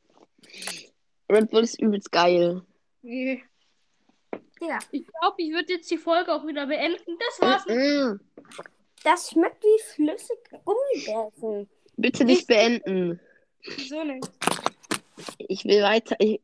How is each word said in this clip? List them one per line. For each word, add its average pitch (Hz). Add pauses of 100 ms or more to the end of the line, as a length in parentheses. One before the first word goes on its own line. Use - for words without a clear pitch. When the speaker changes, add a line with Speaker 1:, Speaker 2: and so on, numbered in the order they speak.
(1300)
Speaker 1:
Red 214
Bull 226
ist -
übelst 202
geil. 175 (400)
Speaker 2:
Nee. 254 (1120)
Speaker 3:
Digga. 302 (120)
Speaker 2:
Ich -
glaub, 370
ich 311
würd 339
jetzt 359
die 330
Folge 339
auch 302
wieder 285
beenden. 339
Das 480
war's. 392
Speaker 1:
Mm-mm. 262 (840)
Speaker 3:
Das 349
schmeckt -
wie 427
flüssig - (260)
Gummibärchen. 226 (280)
Speaker 1:
Bitte 247
nicht 254
Speaker 2:
Ich -
Speaker 1:
beenden. 196 (420)
Speaker 2:
Wieso 285
nicht? 262 (1080)
Speaker 1:
Ich -
will 202
weiter, 214
ich, 214